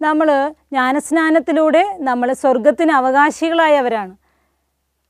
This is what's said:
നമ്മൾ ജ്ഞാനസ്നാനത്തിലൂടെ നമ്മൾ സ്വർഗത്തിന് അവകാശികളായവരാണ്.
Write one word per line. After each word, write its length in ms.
നമ്മൾ 480
ജ്ഞാനസ്നാനത്തിലൂടെ 1500
നമ്മൾ 340
സ്വർഗത്തിന് 580
അവകാശികളായവരാണ്. 1200